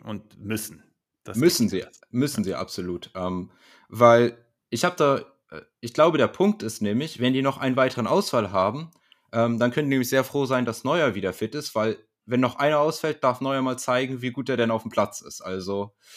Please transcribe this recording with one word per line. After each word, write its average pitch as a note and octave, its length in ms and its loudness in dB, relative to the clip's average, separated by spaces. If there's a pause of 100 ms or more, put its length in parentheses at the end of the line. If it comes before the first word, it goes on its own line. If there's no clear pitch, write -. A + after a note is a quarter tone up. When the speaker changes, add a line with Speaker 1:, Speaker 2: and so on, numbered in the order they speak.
Speaker 1:
und - 340 -12
müssen. G#2+ 440 -8 (420)
Das F#2 140 -10
Speaker 2:
Müssen C#3 300 4
Speaker 1:
geht F#2 140 -2
Speaker 2:
sie, - 60 -14
Speaker 1:
nicht. - 120 -20 (100)
Speaker 2:
müssen B2 340 -2
sie F2+ 100 -4
absolut, F2+ 640 -8
ähm, F#2 340 -6 (380)
weil A#2 500 6 (320)
ich A#2+ 140 -2
hab F3+ 120 -2
da, C#3+ 280 2 (260)
äh, D#2+ 120 -16 (180)
ich A2+ 120 -10
glaube, D#3 260 4
der A#2 100 4
Punkt G#3 340 0
ist G#2+ 200 -6
nämlich, A2+ 360 -2
wenn B2+ 140 2
die C3 100 0
noch C3+ 160 -2
einen C3 160 -2
weiteren B2+ 320 0
Ausfall A#2+ 460 0
haben, G#2+ 400 0 (400)
ähm, A#2 260 0
dann A#2+ 140 2
können D3+ 160 -2
die C3+ 80 2
nämlich B2+ 120 0
sehr C3+ 140 2
froh C#3 240 -2
sein, B2+ 180 0
dass A2+ 200 -6
Neuer C#3 320 0
wieder F#2+ 160 -4
fit A2 240 -6
ist, - 180 -10
weil A2 240 -2 (280)
wenn B2 120 0
noch B2+ 180 0
einer D3 220 2
ausfällt, D#3 460 -2
darf B2+ 160 2
Neuer C3+ 200 -2
mal C3 160 -2
zeigen, B2+ 460 -2
wie B2+ 80 -4
gut B2 180 -8
er C3 80 0
denn A#2 140 2
auf A2+ 120 0
dem G#2+ 100 -10
Platz - 280 0
ist. - 200 -18
Also, G2 560 -6 (200)